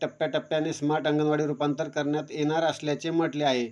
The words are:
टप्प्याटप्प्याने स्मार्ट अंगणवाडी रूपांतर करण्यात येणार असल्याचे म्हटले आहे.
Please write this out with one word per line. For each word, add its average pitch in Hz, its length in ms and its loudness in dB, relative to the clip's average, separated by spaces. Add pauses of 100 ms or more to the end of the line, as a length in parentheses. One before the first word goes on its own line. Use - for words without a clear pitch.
टप्प्याटप्प्याने 156 720 -2
स्मार्ट 151 340 0
अंगणवाडी 151 380 2
रूपांतर 147 440 0
करण्यात 147 420 -2
येणार 156 320 0
असल्याचे 151 460 -2
म्हटले 156 340 0
आहे. 127 280 2